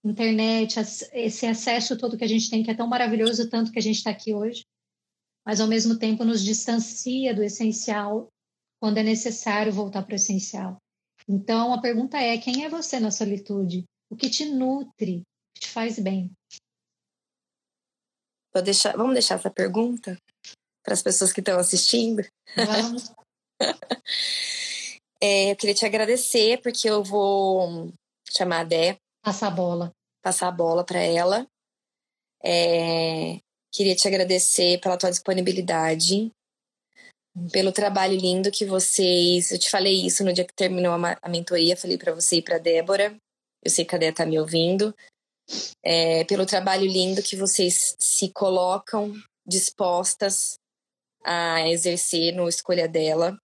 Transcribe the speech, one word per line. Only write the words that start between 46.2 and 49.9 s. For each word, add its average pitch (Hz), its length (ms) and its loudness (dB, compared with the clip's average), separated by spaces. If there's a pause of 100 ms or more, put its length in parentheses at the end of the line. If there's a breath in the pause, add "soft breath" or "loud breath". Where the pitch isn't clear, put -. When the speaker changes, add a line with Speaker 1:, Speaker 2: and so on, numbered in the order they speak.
Speaker 2:
pelo 190 200 0
trabalho 190 400 0
lindo 190 380 0
que - 140 -4
vocês - 640 0
se - 320 0
colocam 196 840 0 (340)
dispostas 185 1080 0 (680)